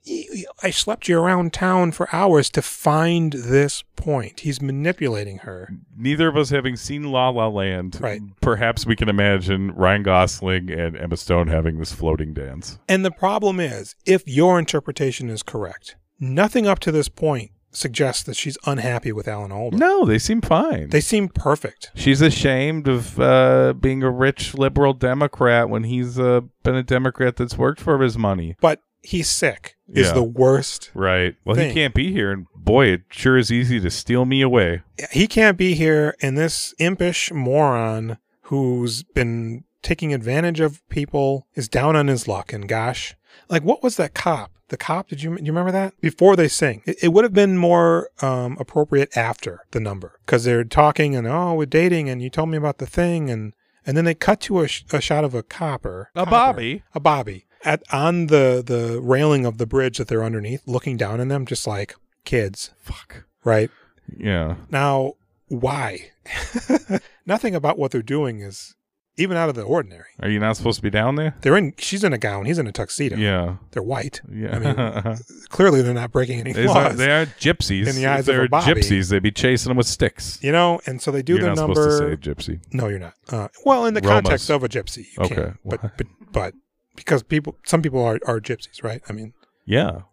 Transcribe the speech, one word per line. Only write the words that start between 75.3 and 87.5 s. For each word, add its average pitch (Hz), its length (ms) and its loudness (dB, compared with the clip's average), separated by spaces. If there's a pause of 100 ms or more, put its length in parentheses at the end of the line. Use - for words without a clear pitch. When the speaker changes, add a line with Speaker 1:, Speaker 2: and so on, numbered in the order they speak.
Speaker 2:
<laughs> - 160 -20
Speaker 1:
clearly 175 320 4
they're 123 120 0
not 120 180 -6
breaking 123 300 -2
any 123 120 -8
Speaker 2:
They 110 140 2
Speaker 1:
laws. 185 80 4
Speaker 2:
are, - 180 4
they 131 180 2
are 156 140 2
gypsies. 135 640 -2
Speaker 1:
in 135 80 -2
the 131 120 -2
eyes 139 140 2
Speaker 2:
If 131 60 -2
they're 131 140 4
Speaker 1:
of 127 60 2
a - 20 -2
bobby. 151 320 4
Speaker 2:
gypsies, 98 280 2
they'd 98 140 2
be 104 80 2
chasing 127 380 0
them 127 80 2
with 120 100 2
sticks. - 560 -4
Speaker 1:
You 139 80 0
know, 170 340 2
and 131 160 -8
so 151 100 -4
they 135 120 -2
do 156 100 0
Speaker 2:
You're 139 100 2
Speaker 1:
the 104 60 0
Speaker 2:
not 101 80 0
Speaker 1:
number. - 180 0 (160)
Speaker 2:
supposed 147 340 -2
to 73 180 -8
say 82 120 -8
gypsy. 87 40 -12 (140)
Speaker 1:
No, 120 160 -2
you're 101 100 -6
not. 87 140 -16 (160)
Uh, 107 180 -6 (180)
well, 262 200 4
in 226 80 0
the 208 80 -2
Speaker 2:
Romas. 202 220 4
Speaker 1:
context 160 280 0
of 139 120 0
a 120 60 -4
gypsy, - 360 -10 (120)
you 90 60 0
Speaker 2:
Okay. 92 120 -2
Speaker 1:
can't. - 280 -6
But, - 180 -8 (160)
but, - 100 -6 (240)
but 90 220 -4 (420)
because - 280 -2
people, 151 400 -6